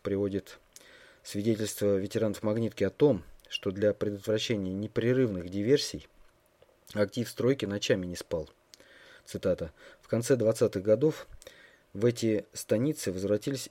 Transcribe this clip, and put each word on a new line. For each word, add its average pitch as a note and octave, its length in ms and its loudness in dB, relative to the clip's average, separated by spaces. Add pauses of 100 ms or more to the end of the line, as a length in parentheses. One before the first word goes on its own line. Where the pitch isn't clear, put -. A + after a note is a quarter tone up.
приводит G2 560 -4 (640)
свидетельство G#2 720 0
ветеранов G#2 480 -2
«Магнитки» G#2+ 400 -2
о G2 60 2
том, B2 340 2 (240)
что - 240 -6
для G2+ 220 2
предотвращения G2+ 800 -2
непрерывных G#2+ 720 0
диверсий G2+ 640 0 (840)
актив G#2+ 360 -2
стройки B2 340 0
ночами G2 420 0
не F2 120 -8
спал. D#2+ 320 -6 (760)
Цитата. F2+ 480 -2 (260)
«В - 80 -20
конце A#2+ 300 2
двадцатых A2 460 2
годов A#2+ 440 2 (640)
в G2+ 140 0
эти A2+ 480 2
станицы A#2+ 580 0
возвратились G#2 600 -2